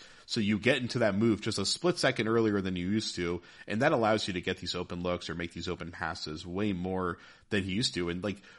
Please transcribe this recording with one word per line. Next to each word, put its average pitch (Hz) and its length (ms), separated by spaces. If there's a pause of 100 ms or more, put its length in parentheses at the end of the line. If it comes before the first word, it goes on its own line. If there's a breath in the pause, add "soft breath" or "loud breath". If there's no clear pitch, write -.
(260 loud breath)
So - 140
you 104 180
get 127 180
into 123 240
that 101 160
move 107 240
just 107 180
a 98 60
split - 340
second 127 300
earlier 110 320
than 92 160
you 87 100
used 107 300
to, 87 240 (260 loud breath)
and 110 140
that 151 120
allows 110 360
you 95 60
to 87 80
get 92 160
these 87 160
open 87 280
looks 87 280
or 80 40
make 85 200
these 85 140
open 85 220
passes 80 560
way 98 280
more 90 420 (320 loud breath)
than 101 160
he 92 80
used 120 220
to. 87 160
And, 90 120
like, 101 140 (220 loud breath)